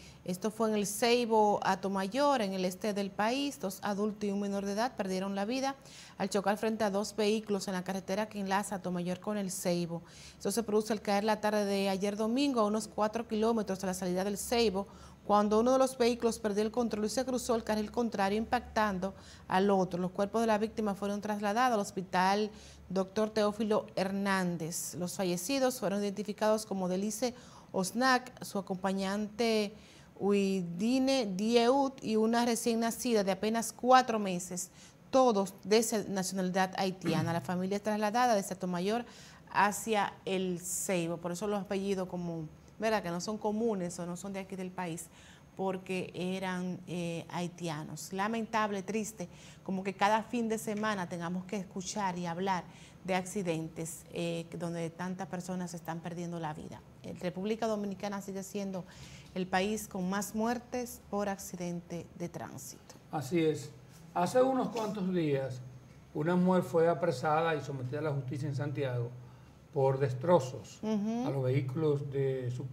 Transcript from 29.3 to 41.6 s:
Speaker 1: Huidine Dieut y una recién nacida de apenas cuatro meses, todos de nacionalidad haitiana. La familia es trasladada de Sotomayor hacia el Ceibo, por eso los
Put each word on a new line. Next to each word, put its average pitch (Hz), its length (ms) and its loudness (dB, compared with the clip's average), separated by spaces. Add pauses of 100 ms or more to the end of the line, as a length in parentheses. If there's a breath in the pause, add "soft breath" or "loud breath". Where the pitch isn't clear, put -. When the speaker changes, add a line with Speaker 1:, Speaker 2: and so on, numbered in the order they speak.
Speaker 1:
Huidine 202 1080 2 (100)
Dieut 240 680 4
y 220 140 2
una 233 300 4
recién 226 340 2
nacida 226 420 2
de 190 80 2
apenas 220 440 0
cuatro 247 440 6
meses, 180 520 -4 (400 loud breath)
todos 220 520 4
de 220 460 2
nacionalidad 185 720 0
haitiana. 170 560 0
La 170 80 0
familia 185 340 -2
es 202 60 -4
trasladada 214 520 4
de 196 80 4
Sotomayor 190 600 -2 (480 loud breath)
hacia 208 600 2 (100)
el 185 360 -2
Ceibo, 170 580 -2
por 170 140 -4
eso 180 140 -4
los 208 140 0